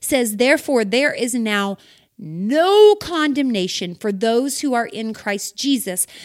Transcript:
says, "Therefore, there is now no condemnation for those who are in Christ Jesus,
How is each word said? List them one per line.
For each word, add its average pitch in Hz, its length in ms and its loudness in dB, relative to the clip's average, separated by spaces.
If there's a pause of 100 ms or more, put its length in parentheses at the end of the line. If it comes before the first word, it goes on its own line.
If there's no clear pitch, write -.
says, 240 360 -2
"Therefore, 254 480 2
there 247 280 0
is 247 220 -4
now 208 440 -2 (380)
no 320 800 4
condemnation 269 960 -2
for 202 200 -4
those 226 480 0
who 285 120 -2
are 233 140 0
in 220 260 -8
Christ - 440 -8
Jesus, 226 500 -2 (180)